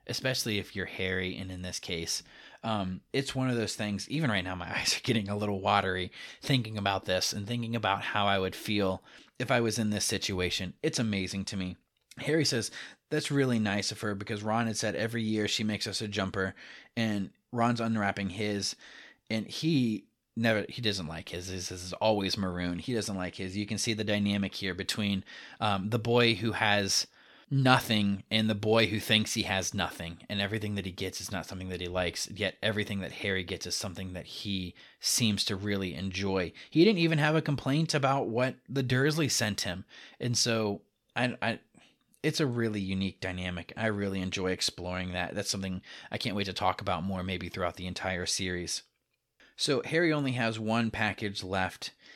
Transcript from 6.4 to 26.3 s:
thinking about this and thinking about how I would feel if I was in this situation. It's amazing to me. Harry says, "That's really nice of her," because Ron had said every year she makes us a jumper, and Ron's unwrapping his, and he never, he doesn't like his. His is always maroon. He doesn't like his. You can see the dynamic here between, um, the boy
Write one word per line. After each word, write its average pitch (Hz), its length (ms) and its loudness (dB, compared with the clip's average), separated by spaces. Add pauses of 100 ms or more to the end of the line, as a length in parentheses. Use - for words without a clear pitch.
thinking 113 340 2
about 98 300 0
this 92 260 2
and 101 140 -4
thinking 117 280 -4
about 98 280 2
how 104 240 2
I 98 120 4
would 95 180 0
feel 98 460 0 (360)
if 123 120 -2
I 123 100 4
was 110 180 2
in 107 120 2
this 104 140 0
situation. 92 800 -2
It's 156 160 0
amazing 98 480 -2
to - 100 -6
me. 92 200 -4 (420)
Harry 151 260 2
says, 120 260 0 (380)
"That's 151 220 -2
really 131 280 4
nice 104 340 2
of 104 100 -10
her," 104 120 0
because 104 280 -6
Ron 113 240 2
had 110 100 -2
said 107 180 0
every 113 280 -2
year 107 260 2
she - 160 0
makes 107 220 -2
us 104 160 -4
a 110 60 -2
jumper, 98 460 0 (400)
and 107 360 0 (200)
Ron's 117 300 2
unwrapping 101 500 0
his, 101 460 -2 (540)
and 110 160 -2
he 127 580 2 (320)
never, 113 320 4
he - 140 -8
doesn't 98 240 0
like 82 240 -8
his. 87 160 -6
His 92 240 -6
is 90 240 -8
always 101 420 2
maroon. 90 420 -2
He 85 140 -6
doesn't 104 240 -2
like 90 200 -4
his. 95 200 -6
You 104 80 0
can 101 140 -4
see 113 160 0
the 107 100 -2
dynamic 101 500 2
here 95 200 -4
between, 98 500 -2 (340)
um, 101 300 0
the 117 100 0
boy 117 360 4